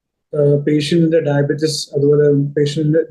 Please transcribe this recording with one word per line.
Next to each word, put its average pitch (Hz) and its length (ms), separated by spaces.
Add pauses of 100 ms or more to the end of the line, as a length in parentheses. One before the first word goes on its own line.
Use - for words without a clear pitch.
(360)
ആ, 147 200
പേഷ്യന്റിന്റെ 156 640
ഡയബറ്റിസ്, 147 720
അതുപോലെ 147 380
പേഷ്യന്റിന്റെ 151 800